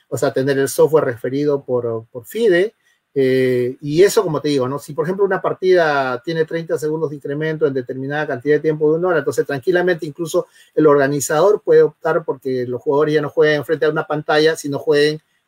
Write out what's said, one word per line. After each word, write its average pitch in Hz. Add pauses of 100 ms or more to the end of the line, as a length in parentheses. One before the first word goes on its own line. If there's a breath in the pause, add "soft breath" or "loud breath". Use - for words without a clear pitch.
o 127
sea, 139
tener 135
el 135
software 156
referido 135
por, 117
por 120
fide, 208 (420)
eh, 131
y 151
eso, 202
como 160
te 151
digo, 139
¿no? 143
Si, 156
por 151
ejemplo, 190
una 190
partida 151
tiene 160
treinta 165
segundos 156
de 151
incremento 156
en 135
determinada 135
cantidad 143
de 151
tiempo 156
de 160
una 180
hora, 165
entonces 143
tranquilamente 175
incluso 165 (260 soft breath)
el 156
organizador 147
puede 160
optar 160
porque 131
los 123
jugadores 151
ya 151
no 143
jueguen 151
frente 160
a 156
una 156
pantalla, 156
sino 143
jueguen 151 (260)